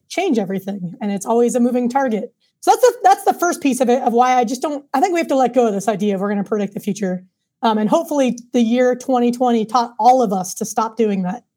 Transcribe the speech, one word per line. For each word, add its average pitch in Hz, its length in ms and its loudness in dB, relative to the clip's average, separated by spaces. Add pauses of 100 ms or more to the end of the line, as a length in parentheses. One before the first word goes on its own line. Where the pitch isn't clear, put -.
change 330 300 0
everything. 190 640 -6
And 202 120 -4
it's 196 120 -6
always 233 300 2
a 247 60 2
moving 247 280 0
target. 240 460 -2 (260)
So 359 100 0
that's 466 120 4
the, 494 200 4
that's 392 220 4
the - 100 2
first 349 280 -2
piece 254 180 0
of 240 80 2
it, 254 140 2
of 247 100 0
why 247 220 2
I 247 100 4
just 247 180 -6
don't, 294 300 -6
I 269 80 0
think 359 140 2
we 339 60 2
have 330 80 -2
to 294 80 2
let 247 180 2
go 240 120 4
of 214 80 0
this 196 140 -4
idea 208 260 -2
of 185 60 -6
we're 202 80 -2
gonna 202 160 -2
predict 208 300 -4
the 208 60 -8
future. 190 440 -4 (380)
Um, 220 160 0
and 214 100 0
hopefully 294 500 0 (140)
the 247 80 2
year 247 360 2
twenty 247 360 0
twenty 240 320 0
taught 233 340 -2
all 254 240 6
of 202 100 0
us 185 220 -4
to 214 100 -6
stop 220 320 -4
doing 202 260 0
that. 180 220 -6 (120)